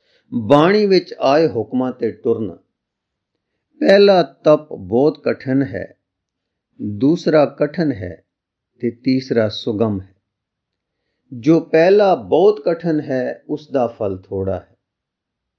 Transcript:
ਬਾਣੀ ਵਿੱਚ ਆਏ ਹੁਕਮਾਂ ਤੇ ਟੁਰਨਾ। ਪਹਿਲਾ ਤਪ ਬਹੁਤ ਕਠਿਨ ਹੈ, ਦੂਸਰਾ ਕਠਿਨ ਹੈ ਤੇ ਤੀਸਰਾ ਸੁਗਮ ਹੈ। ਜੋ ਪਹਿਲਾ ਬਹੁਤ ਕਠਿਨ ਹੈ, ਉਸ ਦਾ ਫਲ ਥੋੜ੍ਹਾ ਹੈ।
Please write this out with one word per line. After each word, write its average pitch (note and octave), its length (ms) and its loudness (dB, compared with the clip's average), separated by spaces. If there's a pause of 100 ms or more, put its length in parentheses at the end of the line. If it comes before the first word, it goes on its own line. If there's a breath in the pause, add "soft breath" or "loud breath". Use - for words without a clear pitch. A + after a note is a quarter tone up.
(340)
ਬਾਣੀ D3 520 2
ਵਿੱਚ F#3+ 340 0
ਆਏ D3 280 2
ਹੁਕਮਾਂ B2+ 440 -4
ਤੇ A#2+ 200 -6
ਟੁਰਨਾ। A2 460 -6 (1200)
ਪਹਿਲਾ G3 440 4
ਤਪ D3+ 500 0
ਬਹੁਤ A#2+ 500 -2
ਕਠਿਨ C3 380 -2
ਹੈ, - 340 -8 (840)
ਦੂਸਰਾ C#3+ 640 0
ਕਠਿਨ D3 460 -4
ਹੈ F#2+ 320 -12 (560)
ਤੇ A#2 120 -4
ਤੀਸਰਾ A#2 580 -2
ਸੁਗਮ G#2+ 520 -4
ਹੈ। - 140 -20 (1160)
ਜੋ B2+ 260 2
ਪਹਿਲਾ F#3 560 4
ਬਹੁਤ D#3 500 2
ਕਠਿਨ E3 340 -2
ਹੈ, B2+ 500 -6
ਉਸ D3 220 -10
ਦਾ B2+ 160 0
ਫਲ G2 300 -6
ਥੋੜ੍ਹਾ F#2+ 380 -6
ਹੈ। - 200 -14 (840)